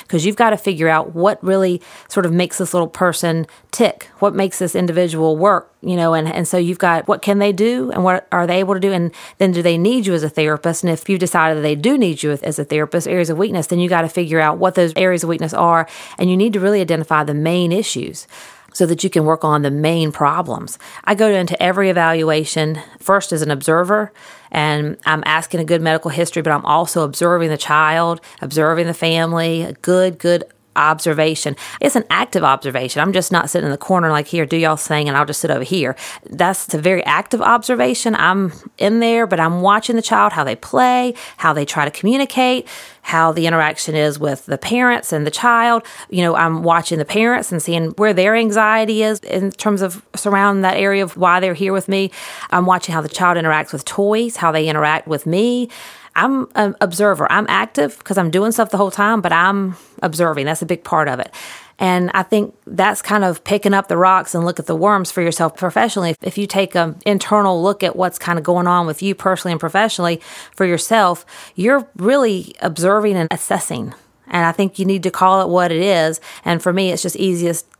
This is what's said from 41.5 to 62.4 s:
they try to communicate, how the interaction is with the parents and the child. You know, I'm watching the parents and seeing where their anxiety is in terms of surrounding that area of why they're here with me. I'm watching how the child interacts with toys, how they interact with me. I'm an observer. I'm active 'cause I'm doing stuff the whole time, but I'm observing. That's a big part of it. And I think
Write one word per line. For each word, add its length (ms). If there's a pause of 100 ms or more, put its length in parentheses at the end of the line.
they 120
try 200
to 80
communicate, 720 (360)
how 280
the 160
interaction 480
is 240
with 280
the 120
parents 540
and 120
the 60
child. 540 (260)
You 120
know, 120
I'm 300
watching 340
the 60
parents 480
and 100
seeing 280
where 220
their 220
anxiety 720
is 160
in 320
terms 280
of 220 (140)
surrounding 460
that 140
area 280
of 120
why 220
they're 160
here 180
with 140
me. 240 (400)
I'm 160
watching 300
how 40
the 80
child 280
interacts 360
with 120
toys, 540
how 120
they 160
interact 400
with 180
me. 440 (480)
I'm 380
an 260
observer. 480
I'm 200
active 560
'cause 120
I'm 140
doing 220
stuff 180
the 60
whole 160
time, 280
but 120
I'm 440 (240)
observing. 460
That's 160
a 40
big 180
part 240
of 100
it. 140 (440)
And 380
I 80
think 320 (140)